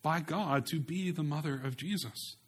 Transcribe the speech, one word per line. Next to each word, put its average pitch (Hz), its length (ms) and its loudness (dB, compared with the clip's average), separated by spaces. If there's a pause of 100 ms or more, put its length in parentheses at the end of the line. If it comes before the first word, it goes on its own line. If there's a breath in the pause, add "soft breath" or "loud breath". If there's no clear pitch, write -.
by 160 180 2
God 151 460 2
to 165 140 0
be 175 300 0
the 160 120 0
mother 147 400 0
of 131 140 -2
Jesus. 165 600 -4 (120)